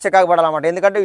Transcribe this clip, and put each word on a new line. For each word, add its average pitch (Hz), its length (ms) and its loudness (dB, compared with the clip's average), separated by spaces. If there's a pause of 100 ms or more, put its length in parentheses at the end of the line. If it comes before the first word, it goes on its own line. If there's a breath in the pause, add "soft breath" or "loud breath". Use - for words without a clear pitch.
చికాకు 190 260 2
పడాలన్నమాట. 160 420 0
ఎందుకంటే 196 320 -2